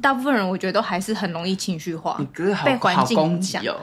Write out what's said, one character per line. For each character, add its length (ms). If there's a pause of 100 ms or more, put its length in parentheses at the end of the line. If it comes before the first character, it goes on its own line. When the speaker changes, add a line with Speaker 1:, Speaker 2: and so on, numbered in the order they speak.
Speaker 1:
大 120
部 80
分 120
人 120
我 120
觉 100
得 60
都 80
还 180
是 140
很 180
容 160
易 80
情 240
绪 160
化， 240
Speaker 2:
你 80
可 160
是 100
好， 120
Speaker 1:
被 100
环 300
境 120
影 240
响。 220
Speaker 2:
好 100
攻 100